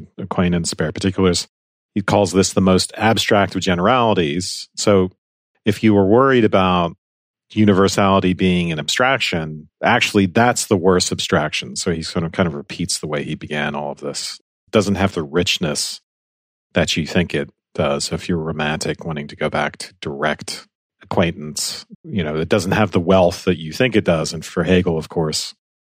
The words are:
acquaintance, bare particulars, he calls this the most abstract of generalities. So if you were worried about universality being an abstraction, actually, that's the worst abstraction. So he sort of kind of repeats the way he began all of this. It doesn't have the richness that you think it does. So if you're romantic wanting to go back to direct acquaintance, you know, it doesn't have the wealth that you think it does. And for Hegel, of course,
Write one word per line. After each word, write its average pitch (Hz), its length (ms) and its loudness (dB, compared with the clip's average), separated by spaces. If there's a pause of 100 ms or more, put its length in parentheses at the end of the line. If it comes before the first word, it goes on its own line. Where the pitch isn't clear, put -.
(180)
acquaintance, 87 560 -2
bare 78 180 -2
particulars, 92 560 0 (480)
he 104 60 0
calls 101 320 2
this 95 180 0
the 101 100 0
most 92 360 2
abstract 101 580 2
of 95 60 -2
generalities. 92 1120 0
So 95 360 2 (520)
if 107 180 -6
you 110 120 6
were 101 120 6
worried 123 380 6
about 90 540 2 (540)
universality 98 800 4
being 87 400 0
an 76 60 -4
abstraction, 80 880 -2 (120)
actually, 104 440 2
that's 117 400 2
the 107 100 2
worst 90 380 2
abstraction. 85 640 -4
So - 140 -2
he 80 120 -4
sort - 220 -4
of 82 80 -8
kind 95 120 0
of 80 100 -4
repeats - 440 -6
the 85 80 -8
way 73 160 -4
he 78 120 -8
began 76 380 -6
all 73 180 -8
of - 100 -14
this. - 360 -10 (300)
It - 40 -14
doesn't 101 240 2
have 95 180 0
the 85 100 -4
richness 76 800 -2 (720)
that 82 240 0
you 80 100 -4
think 85 260 0
it 73 160 -4 (240)
does. 71 300 -2
So - 120 -6
if 78 120 -8
you're 90 100 -2
romantic 78 680 -6
wanting 76 240 -8
to - 80 -18
go 151 120 -4
back - 280 -4
to - 240 -14
direct - 640 -6 (340)
acquaintance, - 840 -4 (180)
you 156 180 -4
know, 78 140 -4
it 78 140 -4
doesn't 90 240 0
have 104 180 2
the - 80 -10
wealth 87 460 2
that 90 120 2
you 78 140 -10
think 120 240 0
it 101 80 4
does. 80 300 0
And 80 100 -10
for - 220 -4
Hegel, 90 320 2
of 78 100 -6
course, - 480 -4 (320)